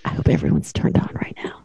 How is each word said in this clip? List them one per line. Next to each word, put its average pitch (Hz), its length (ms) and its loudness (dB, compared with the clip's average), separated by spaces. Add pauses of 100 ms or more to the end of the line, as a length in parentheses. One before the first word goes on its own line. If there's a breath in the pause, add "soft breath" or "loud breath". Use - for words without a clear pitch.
I - 40 -2
hope - 180 0
everyone's - 460 2
turned - 240 0
on - 160 2
right - 300 -8
now. - 200 -8